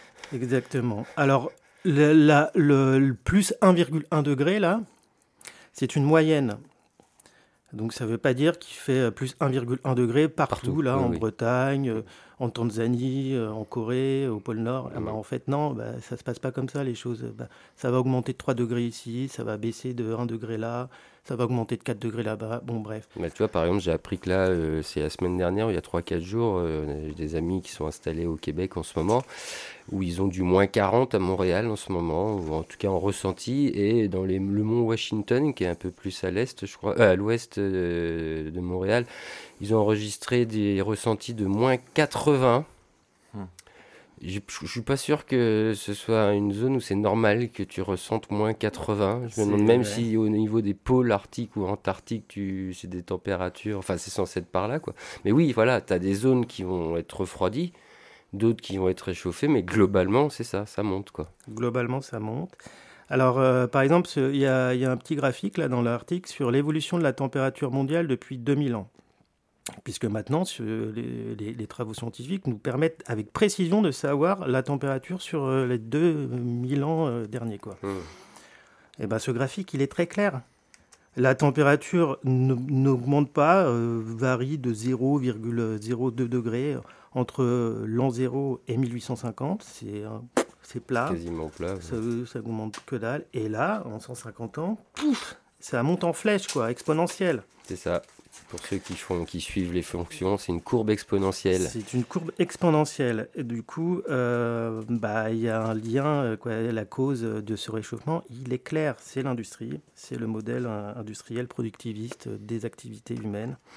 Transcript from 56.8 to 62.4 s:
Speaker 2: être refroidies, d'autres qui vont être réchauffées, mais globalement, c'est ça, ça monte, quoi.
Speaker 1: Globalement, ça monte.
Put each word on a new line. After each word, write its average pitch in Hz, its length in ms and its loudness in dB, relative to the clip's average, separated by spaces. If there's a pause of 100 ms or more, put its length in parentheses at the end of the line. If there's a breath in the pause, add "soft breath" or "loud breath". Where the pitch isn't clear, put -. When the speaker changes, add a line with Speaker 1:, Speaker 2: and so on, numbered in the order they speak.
Speaker 2:
être - 240 -6
refroidies, 104 540 -2 (580 loud breath)
d'autres 113 300 2
qui 95 160 -6
vont 92 100 4
être 92 140 0
réchauffées, 92 460 -4
mais 131 140 4
globalement, 101 680 4
c'est - 140 -8
ça, 101 200 -4
ça - 180 -6
monte, 101 280 -4
quoi. 82 200 -10 (200)
Speaker 1:
Globalement, 120 500 -2
ça 123 180 -10
monte. 117 340 -6 (580 loud breath)